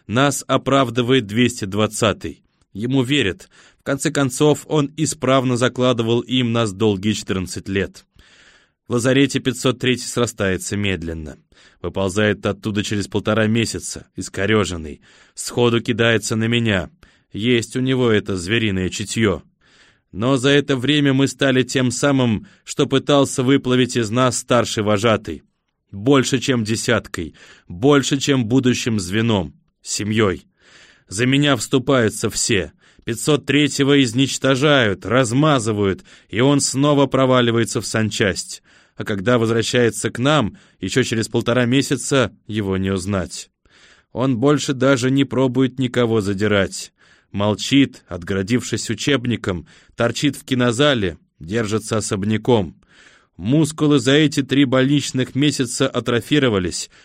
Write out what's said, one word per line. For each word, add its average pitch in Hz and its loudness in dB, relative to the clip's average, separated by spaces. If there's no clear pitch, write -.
нас 131 0
оправдывает 127 0
двести 117 0
двадцатый. 101 -2
Ему 123 -2
верят. 117 -2
В - -20
конце 139 -4
концов, 147 0
он 147 -2
исправно 131 0
закладывал 120 0
им 123 -2
нас 113 0
долгие 104 0
четырнадцать 95 -6
лет. 95 -4
В 113 -8
лазарете 131 2
пятьсот 127 -2
третий 123 -2
срастается 101 -4
медленно. 82 -6
Выползает 98 -2
оттуда 101 -4
через 101 -4
полтора 107 0
месяца, 110 -4
искореженный. 92 -2
Сходу 117 0
кидается 113 0
на 110 -2
меня. 113 0
Есть 117 -2
у 131 -2
него 127 2
это 101 0
звериное 92 -2
чутье. 101 -2
Но 123 0
за 131 2
это 143 2
время 139 2
мы 135 2
стали 131 0
тем 127 0
самым, 123 0
что - -2
пытался 135 2
выплавить 127 2
из 110 0
нас 123 0
старший 113 0
вожатый. 104 0
Больше, 123 2
чем 120 0
десяткой, 104 -4
больше, 139 2
чем 127 0
будущим 120 2
звеном, 98 0
семьей. 104 -2
За 101 -4
меня 139 2
вступаются 123 0
все. 92 -2
Пятьсот 135 -2
третьего 139 2
изничтожают, 131 0
размазывают, 113 2
и 98 -4
он 139 4
снова 139 2
проваливается 123 2
в - -8
санчасть. 107 -2
А 107 -10
когда 107 0
возвращается 113 0
к - -8
нам, 131 0
еще 98 0
через 113 -2
полтора 117 0
месяца, 131 0
его 101 -2
не 95 -2
узнать. 95 -4
Он 131 -2
больше 139 0
даже 127 2
не 135 2
пробует 131 0
никого 120 0
задирать. 101 0
Молчит, 104 0
отгородившись 98 -4
учебником, 113 -2
торчит 117 -2
в - -18
кинозале, 123 0
держится 107 -4
особняком. 107 0
Мускулы 147 2
за 127 2
эти 147 2
три 135 2
больничных 131 0
месяца 139 0
атрофировались, 120 0